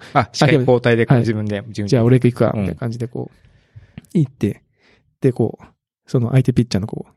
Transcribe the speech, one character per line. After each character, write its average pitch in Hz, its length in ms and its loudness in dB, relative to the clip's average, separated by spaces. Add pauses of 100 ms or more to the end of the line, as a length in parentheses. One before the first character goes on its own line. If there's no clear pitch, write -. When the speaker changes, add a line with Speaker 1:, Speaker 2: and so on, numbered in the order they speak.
(120)
Speaker 1:
あ、 120 200 0
司 - 120 0
会 220 100 4
交 123 260 2
代 120 160 2
で 113 100 2
Speaker 2:
は 135 100 2
い。 - 40 4
Speaker 1:
自 113 140 -2
分 107 120 -6
で、 104 160 -6
自 107 200 -10
分 104 40 -4
で。 - 20 -8
Speaker 2:
「じ 131 80 2
ゃ 117 40 2
あ 113 40 2
俺 123 160 4
行 120 120 2
く 120 120 -2
わ」、 - 100 0
Speaker 1:
う - 40 -4
ん。 - 20 -4
Speaker 2:
み 95 60 -2
た 90 60 -6
い - 20 -8
な - 60 -14
感 113 100 -6
じ 117 80 -10
で 117 100 -8
こ 123 240 -12
う、 - 680 -20 (160)
行 151 140 2
っ - 40 -18
て、 - 300 -4 (580)
で、 127 120 2
こ - 280 -4
う、 - 40 -20 (420)
そ - 120 -2
の 113 120 0
相 131 120 4
手 131 100 0
ピ 120 100 2
ッ 117 40 0
チ - 100 -6
ャ - 20 0
ー - 20 0
の 101 60 -6
子 - 200 -12 (100)